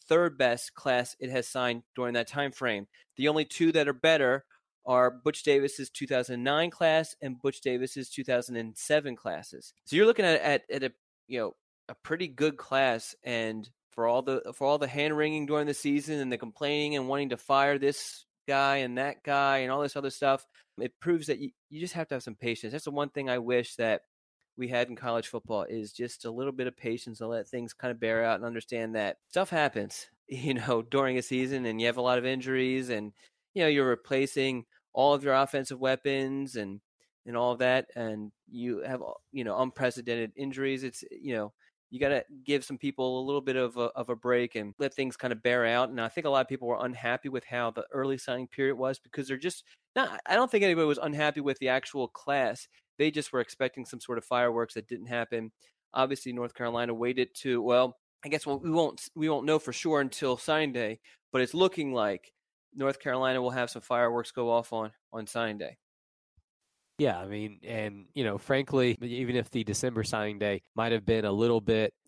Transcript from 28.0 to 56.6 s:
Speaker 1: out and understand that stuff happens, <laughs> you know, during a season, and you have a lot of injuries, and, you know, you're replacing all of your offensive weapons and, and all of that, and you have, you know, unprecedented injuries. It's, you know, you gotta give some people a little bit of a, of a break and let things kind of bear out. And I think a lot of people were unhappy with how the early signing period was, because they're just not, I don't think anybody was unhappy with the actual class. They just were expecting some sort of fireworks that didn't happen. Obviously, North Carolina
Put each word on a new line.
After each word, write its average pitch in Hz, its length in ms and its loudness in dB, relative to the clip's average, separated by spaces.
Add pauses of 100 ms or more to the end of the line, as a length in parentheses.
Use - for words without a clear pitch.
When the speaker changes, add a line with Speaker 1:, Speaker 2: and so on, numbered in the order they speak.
Speaker 1:
out 113 140 4
and 110 80 -6
understand 113 500 -4
that 104 220 -2 (120)
stuff 190 200 0
happens, 135 580 -2 (100)
<laughs> - 100 -20
you 135 260 -2
know, 117 280 0
during 131 360 0
a 123 40 0
season, 127 440 -2
and 110 160 -2
you 117 60 4
have 120 100 2
a 127 40 0
lot 123 160 4
of 123 80 0
injuries, 131 640 0
and, 107 240 -4 (400)
you 180 100 2
know, 156 60 6
you're 143 200 4
replacing 135 760 0 (280)
all 139 200 6
of 139 100 2
your 139 100 2
offensive 135 460 0
weapons 135 760 0
and, 101 240 -6 (460)
and 120 100 -8
all 123 160 2
of 120 80 -2
that, 127 360 2
and 107 360 -6 (160)
you 120 340 -6
have, 127 200 -6 (300)
you 135 120 -6
know, 110 180 -2
unprecedented 120 760 -2
injuries. 135 460 -4
It's, 127 280 -10
you 131 240 -6
know, 107 180 -4 (360)
you 127 100 -10
gotta 139 260 2 (180)
give 143 200 0
some 135 140 -8
people 131 420 -2
a 131 60 -4
little 143 160 0
bit 131 160 -2
of 123 200 0
a, 120 80 0 (100)
of 127 140 -4
a 120 60 -4
break 123 400 2
and 104 240 -6
let 139 140 -2
things 131 240 -4
kind 123 160 -2
of 110 100 -4
bear 123 220 4
out. 120 240 4
And 123 120 -6
I 113 80 -2
think 160 160 -6
a 147 40 0
lot 135 120 4
of 127 60 -2
people 131 200 -6
were 120 160 0
unhappy 123 460 -4
with 131 160 -6
how 120 260 -2
the 113 200 -6
early 135 260 0
signing 123 300 -6
period 135 280 0
was, 131 240 -2
because - 280 -8
they're 135 100 -4
just 170 260 -6 (320)
not, - 300 -2
I 175 100 2
don't 247 160 4
think 208 120 4
anybody 165 240 6
was 147 140 4
unhappy 151 400 0
with 139 180 0
the 131 100 0
actual 131 380 0
class. 131 600 -2 (300)
They 151 140 4
just 147 220 -4
were 131 80 0
expecting - 440 -4
some 123 140 -14
sort 120 180 -8
of - 80 -6
fireworks 120 500 0
that 110 120 -8
didn't 117 200 -10
happen. 117 440 -4 (420)
Obviously, 131 400 -2
North 120 200 -4
Carolina 120 400 -2